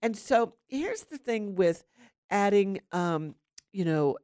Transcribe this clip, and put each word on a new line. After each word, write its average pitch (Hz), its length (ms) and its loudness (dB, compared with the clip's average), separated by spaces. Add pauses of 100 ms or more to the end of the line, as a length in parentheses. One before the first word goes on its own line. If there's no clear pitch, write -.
And 220 140 -2
so 233 380 0 (120)
here's 339 380 -6
the 294 140 -16
thing 214 360 -4
with 175 300 2 (460)
adding, 202 500 2 (100)
um, 165 460 -2 (360)
you 190 120 -2
know, 156 400 2